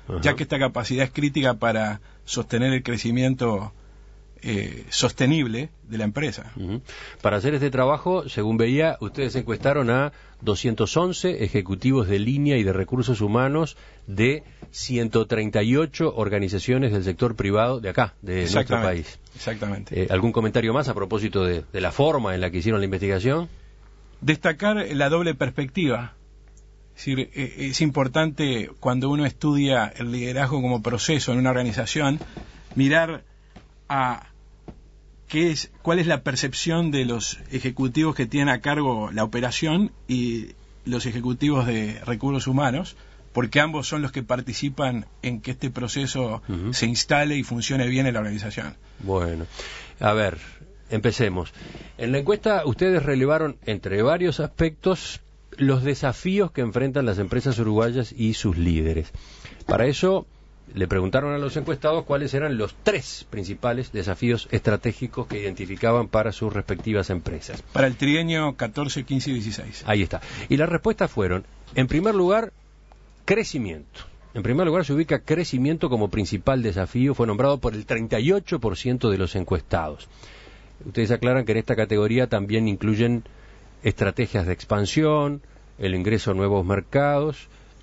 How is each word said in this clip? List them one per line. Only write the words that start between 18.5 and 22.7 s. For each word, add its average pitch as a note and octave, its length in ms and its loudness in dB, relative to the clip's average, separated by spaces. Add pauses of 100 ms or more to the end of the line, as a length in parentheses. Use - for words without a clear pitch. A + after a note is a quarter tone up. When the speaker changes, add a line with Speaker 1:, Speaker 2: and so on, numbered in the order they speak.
Speaker 2:
Exactamente, A2+ 420 0
Speaker 1:
país. - 160 -16 (160)
Speaker 2:
exactamente. G2+ 680 -4
Speaker 1:
Eh, - 60 -2
¿algún G2 200 2
comentario A2+ 420 0
más C#3 160 0
a A2+ 60 -2
propósito G2 500 -2
de, F2 280 -2
de F#2+ 80 -4
la F2 100 0
forma C3+ 440 2
en F2+ 60 -2
la F#2 100 -2
que F2+ 80 -4
hicieron G#2 220 2